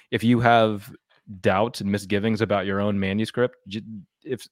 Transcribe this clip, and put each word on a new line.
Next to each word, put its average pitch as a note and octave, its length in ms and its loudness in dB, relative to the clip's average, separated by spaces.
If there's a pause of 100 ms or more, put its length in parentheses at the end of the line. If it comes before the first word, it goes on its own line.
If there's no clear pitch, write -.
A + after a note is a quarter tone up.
(120)
if G#2+ 120 -2
you A#2+ 160 4
have A2+ 540 4 (480)
doubts G#2 400 0
and G2+ 100 -2
misgivings G#2 500 0
about G2+ 240 0
your G2 140 -2
own G2+ 200 0
manuscript, A2 560 -2 (120)
j-, G2+ 140 -10 (420)
if, - 280 -10